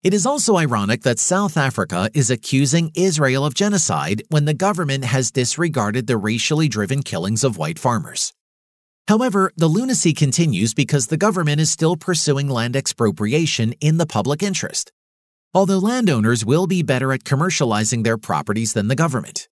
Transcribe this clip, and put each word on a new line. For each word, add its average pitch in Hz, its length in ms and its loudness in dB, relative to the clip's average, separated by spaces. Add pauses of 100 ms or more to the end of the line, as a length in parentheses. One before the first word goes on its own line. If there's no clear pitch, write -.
It 190 100 2
is 208 140 0
also 240 300 2
ironic 120 440 0
that 123 160 2
South 185 400 -2
Africa 104 560 -2
is 127 160 0
accusing 143 640 0
Israel 147 500 0
of 147 120 -4
genocide 110 760 0
when 151 160 2
the 151 80 0
government 156 520 -2
has 127 260 0
disregarded 123 760 -2
the 117 120 0
racially 117 500 0
driven 110 340 -2
killings 98 420 -2
of 117 140 0
white 80 220 -6
farmers. - 540 -2 (760)
However, 202 500 2
the 160 100 2
lunacy 190 460 2
continues 131 600 0
because 143 340 0
the 160 100 -2
government 165 420 0
is 156 100 2
still 160 280 0
pursuing 147 500 0
land 123 280 -2
expropriation 120 1040 0
in 156 160 4
the 175 80 2
public 139 360 -2
interest, - 500 -4 (640)
although 190 260 4
landowners 139 680 2
will 165 220 2
be 175 160 0
better 131 280 2
at 131 140 -4
commercializing 120 760 0
their 113 140 2
properties 107 560 -2
than 104 140 0
the 123 80 2
government. 131 560 -4